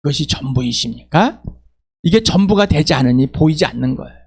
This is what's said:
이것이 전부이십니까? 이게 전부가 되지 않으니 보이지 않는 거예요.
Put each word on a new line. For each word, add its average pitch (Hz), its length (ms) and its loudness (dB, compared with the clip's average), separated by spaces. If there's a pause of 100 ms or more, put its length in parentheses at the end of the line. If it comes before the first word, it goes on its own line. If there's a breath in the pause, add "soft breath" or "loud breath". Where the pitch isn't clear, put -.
이것이 147 240 -2
전부이십니까? 127 1160 -2 (600)
이게 202 200 4
전부가 202 440 2
되지 151 280 2
않으니 131 320 2
보이지 156 400 0
않는 127 300 -4
거예요. - 300 -16